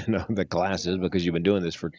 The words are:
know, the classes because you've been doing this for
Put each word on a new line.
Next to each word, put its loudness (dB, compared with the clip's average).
know, 0
the -2
classes 0
because 0
you've 2
been 0
doing 4
this -2
for -8